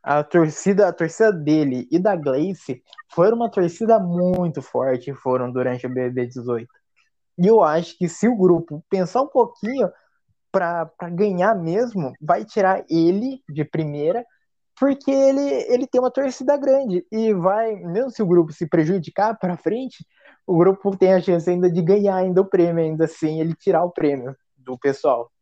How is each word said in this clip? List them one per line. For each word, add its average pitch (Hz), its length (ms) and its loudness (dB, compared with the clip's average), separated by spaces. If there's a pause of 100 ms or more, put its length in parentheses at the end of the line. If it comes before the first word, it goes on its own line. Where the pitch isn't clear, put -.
A 147 200 0
torcida, 180 640 2
a 175 40 -2
torcida 175 400 0
dele 147 580 0
e 165 80 0
da 190 180 0
Gleice 147 680 -4 (300)
foi 185 200 4
uma 233 180 -2
torcida 214 480 0
muito 180 640 -2
forte, 131 520 -4
foram 127 380 -4
durante 127 340 -4
o 123 40 -6
B 127 180 -4
B - 20 -2
B 123 160 -4
dezoito. 120 460 -8 (680)
E 180 80 2
eu 220 160 6
acho 165 340 0
que 175 120 -4
se 208 200 -2
o 233 80 0
grupo 170 540 2
pensar 190 320 -2
um 285 40 -2
pouquinho 233 640 -2 (640)
pra, 170 340 -2
pra 170 220 -14
ganhar 185 460 0
mesmo, 180 680 -4
vai 180 240 0
tirar 190 440 0
ele 196 600 0
de 147 160 -6
primeira, 156 600 -4 (540)
porque 277 320 0
ele, 269 300 4 (300)
ele 247 160 2
tem 254 140 0
uma 254 100 0
torcida 269 460 0
grande 262 560 0
e 220 220 0
vai, 208 420 0
mesmo 185 340 -6
se 226 120 -6
o 196 40 0
grupo 170 260 4
se 165 140 -8
prejudicar 185 720 -2
pra 180 180 -4
frente, 226 480 -8 (420)
o 180 100 0
grupo 190 400 2
tem 190 160 4
a 185 80 4
chance 175 280 0
ainda 180 220 2
de 170 120 -2
ganhar 196 340 2
ainda 185 240 2
o 196 60 0
prêmio, 170 360 2
ainda 160 220 0
assim, 156 360 -4
ele 160 140 -2
tirar 175 300 0
o 175 60 -4
prêmio 139 440 -4 (220)
do 127 220 -14
pessoal. 135 520 -2 (120)